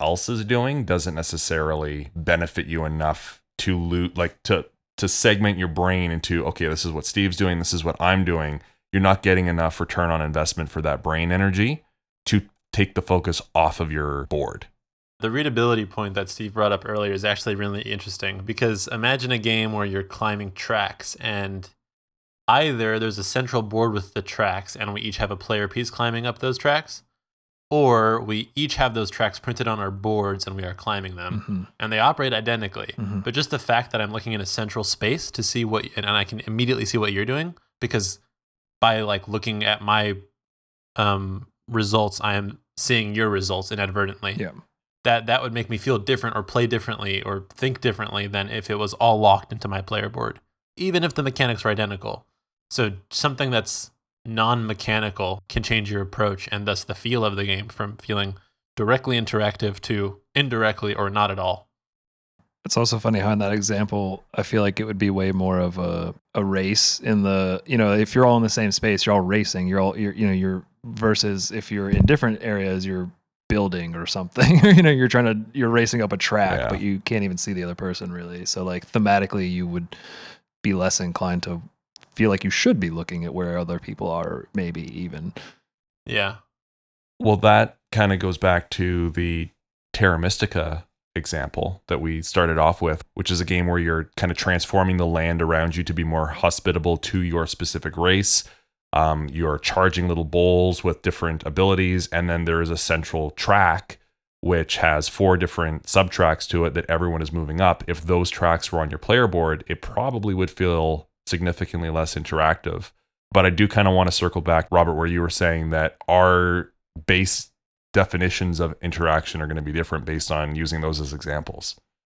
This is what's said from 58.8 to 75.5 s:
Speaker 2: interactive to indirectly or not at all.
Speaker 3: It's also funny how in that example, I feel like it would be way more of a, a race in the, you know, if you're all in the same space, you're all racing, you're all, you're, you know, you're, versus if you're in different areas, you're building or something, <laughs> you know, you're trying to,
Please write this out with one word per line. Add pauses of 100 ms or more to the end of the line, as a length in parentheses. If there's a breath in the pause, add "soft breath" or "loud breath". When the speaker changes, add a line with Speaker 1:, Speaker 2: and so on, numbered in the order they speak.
Speaker 2:
interactive
to (160)
indirectly
or
not
at
all. (960)
Speaker 3:
It's
also
funny
how
in
that
example, (120)
I
feel
like
it
would
be
way
more
of
a, (200)
a
race
in
the,
you
know,
if
you're
all
in
the
same
space,
you're
all
racing,
you're
all,
you're,
you
know,
you're, (200)
versus
if
you're
in
different
areas,
you're (380)
building
or
something,
<laughs>
you
know,
you're
trying
to,